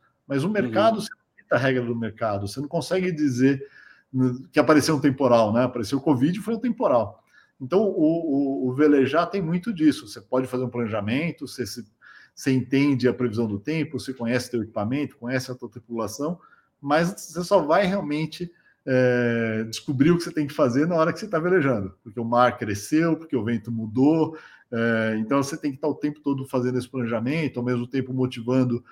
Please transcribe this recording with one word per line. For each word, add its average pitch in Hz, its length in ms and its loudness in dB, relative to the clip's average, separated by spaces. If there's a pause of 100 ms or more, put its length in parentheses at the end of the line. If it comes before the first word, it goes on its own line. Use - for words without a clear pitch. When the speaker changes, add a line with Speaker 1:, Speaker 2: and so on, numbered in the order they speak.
(280)
Speaker 1:
Mas 139 160 -2
o 175 40 -2
Speaker 2:
Uhum. 214 60 -2
Speaker 1:
mercado, 202 480 2
você - 100 -10
não - 320 -20
dita - 120 0
a 123 40 2
regra 127 260 2
do 117 100 -4
mercado. 107 520 -4
Você 117 120 -10
não 143 80 -8
consegue 180 440 -2
dizer, 139 540 2 (460)
né, 127 220 2 (180)
que - 80 4
apareceu 151 360 4
um 139 40 -2
temporal, 120 540 4
né? 120 100 4
Apareceu 123 360 -2
o - 20 -4
covid, 151 400 2
foi 226 140 -4
um 220 40 -6
temporal. 156 640 0 (380)
Então, 170 220 2
o, 151 800 0
o, 127 40 0
o 127 40 -2
velejar 147 560 4
tem 202 120 -4
muito 180 300 -2
disso. 156 360 2
Você 110 120 -16
pode 127 280 -2
fazer 127 180 -4
um 120 40 -6
planejamento, 120 800 -4
você 123 180 -8
se, 107 200 -12 (500)
você - 160 -2
entende 131 560 2
a 120 60 4
previsão 117 340 -2
do 101 100 -4
tempo, 147 400 -4
você - 160 -8
conhece 123 380 -4
teu 117 100 -2
equipamento, 113 540 -4
conhece 127 340 -6
a 127 60 -10
tua 120 140 -14
tripulação, 117 680 -6 (440)
mas 151 300 0
você 170 340 -10
só 190 160 4
vai 165 240 2
realmente, 160 640 -4 (340)
é, 120 840 2
descobrir 139 420 2
o 170 60 6
que 170 60 -4
você 160 100 -8
tem 151 120 -2
que 135 80 -8
fazer 139 320 2
na 175 100 0
hora 165 180 2
que 170 60 -12
você 214 100 -10
tá 165 100 0
velejando, 135 640 0
porque 110 160 -10
o 113 60 -4
mar 120 320 4
cresceu, 151 580 0
porque 160 220 -4
o 107 80 0
vento 117 260 -4
mudou, 139 640 2 (320)
é, 113 480 0
então 139 240 0
você 139 140 -4
tem 151 160 -4
que 135 60 -12
tá 156 100 -4
o 147 80 0
tempo 151 240 -4
todo 135 260 -4
fazendo 127 320 -2
esse 123 120 -4
planejamento, 127 680 -4
ao 120 80 -4
mesmo 123 220 -2
tempo 131 260 -4
motivando 127 800 0